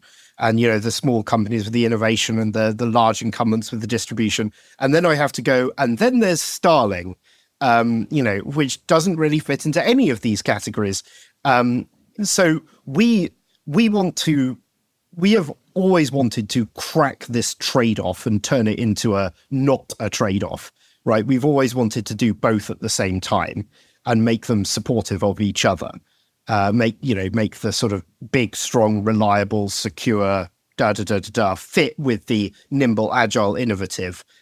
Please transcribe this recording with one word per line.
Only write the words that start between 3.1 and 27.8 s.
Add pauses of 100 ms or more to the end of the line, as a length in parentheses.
incumbents
with
the
distribution. (260)
And
then
I
have
to
go,
and
then
there's
Starling, (460)
um,
you
know,
which
doesn't
really
fit
into
any
of
these
categories. (420)
Um, (340)
so (260)
we, (360)
we
want
to, (560)
we
have (220)
always
wanted
to
crack
this
trade-off
and
turn
it
into
a (180)
not
a
trade-off, (320)
right?
We've
always
wanted
to
do
both
at
the
same
time (380)
and
make
them
supportive
of
each
other. (580)
Uh,
make,
you
know,
make
the
sort